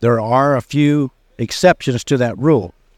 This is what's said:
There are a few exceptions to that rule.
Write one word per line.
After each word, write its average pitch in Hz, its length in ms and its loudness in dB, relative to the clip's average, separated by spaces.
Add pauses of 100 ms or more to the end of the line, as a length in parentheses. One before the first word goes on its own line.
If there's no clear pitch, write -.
There 117 200 0
are 131 360 0
a 117 60 -4
few 147 480 0 (260)
exceptions 127 680 0
to 143 120 -2
that 120 220 -2
rule. 131 340 0 (260)